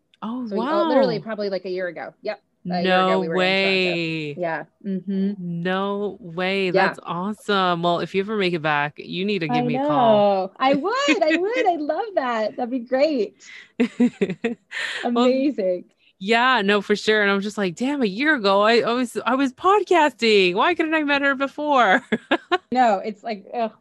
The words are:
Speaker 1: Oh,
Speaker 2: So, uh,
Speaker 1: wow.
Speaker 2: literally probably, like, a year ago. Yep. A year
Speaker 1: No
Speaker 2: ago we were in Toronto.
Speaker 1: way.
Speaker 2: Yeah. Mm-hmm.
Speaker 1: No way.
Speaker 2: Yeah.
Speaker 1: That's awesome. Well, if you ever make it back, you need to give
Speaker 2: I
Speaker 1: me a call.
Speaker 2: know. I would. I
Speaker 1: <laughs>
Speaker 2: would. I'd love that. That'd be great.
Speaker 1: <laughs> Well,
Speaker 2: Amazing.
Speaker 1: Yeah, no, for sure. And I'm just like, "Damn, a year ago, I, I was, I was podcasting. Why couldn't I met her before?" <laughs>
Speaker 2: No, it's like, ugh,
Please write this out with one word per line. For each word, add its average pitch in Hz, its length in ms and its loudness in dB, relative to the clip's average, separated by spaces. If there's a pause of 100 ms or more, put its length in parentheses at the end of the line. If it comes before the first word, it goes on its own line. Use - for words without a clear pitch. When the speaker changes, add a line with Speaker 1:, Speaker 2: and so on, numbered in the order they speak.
(220)
Speaker 1:
Oh, 240 260 -8
Speaker 2:
So, 202 80 -4
uh, - 20 -2
Speaker 1:
wow. 320 300 0
Speaker 2:
literally 254 320 2
probably, 208 300 -6
like, 185 160 -6
a 190 40 -8
year 185 160 -4
ago. 151 360 -12
Yep. 208 200 -10 (240)
A 180 160 -4
year - 0 -
Speaker 1:
No 185 260 2
Speaker 2:
ago 190 120 2
we 185 80 -4
were 165 80 -4
in - 20 0
Toronto. - 0 -
Speaker 1:
way. 180 960 0
Speaker 2:
Yeah. 165 300 -6 (200)
Mm-hmm. 196 540 -4
Speaker 1:
No 185 840 -4
way. 185 460 -4
Speaker 2:
Yeah. 175 60 -2
Speaker 1:
That's 185 300 0
awesome. 185 800 -2
Well, 170 180 0
if 170 140 -8
you 190 60 0
ever 214 160 -4
make 185 160 0
it 165 80 -4
back, 147 380 -2
you 175 260 -8
need 202 140 -2
to 165 100 -4
give 247 160 0
Speaker 2:
I - 20 -2
Speaker 1:
me 240 100 -2
a 277 100 -2
call. 247 300 4 (320)
Speaker 2:
know. - 100 -16
I 269 160 2
would. 427 480 0
I 320 140 2
Speaker 1:
<laughs> 339 40 0
Speaker 2:
would. 453 260 -2
I'd 339 140 0
love 311 240 -4 (120)
that. 240 420 -2
That'd 240 120 -6
be 254 100 -4
great. 262 640 -2 (360)
Speaker 1:
<laughs> 226 800 -2 (440)
Well, 240 220 0
Speaker 2:
Amazing. 254 600 0 (380)
Speaker 1:
Yeah, 233 400 4
no, 202 200 2
for 208 140 0
sure. 214 260 2
And 202 80 4
I'm 196 100 2
just 202 160 -6
like, 190 200 -2
"Damn, 277 260 -2
a 226 40 2
year 262 280 0
ago, 196 260 2
I, 220 200 4
I 226 120 0
was, 247 320 -2
I 233 120 0
was 262 180 0
podcasting. 294 1000 4
Why 294 200 2
couldn't 320 200 -2
I 311 80 2
met 285 200 0
her 277 120 2
before?" 262 680 2 (280)
<laughs> 311 100 2 (320)
Speaker 2:
No, 240 320 4
it's 220 200 -10
like, 214 280 -10
ugh, 226 280 -4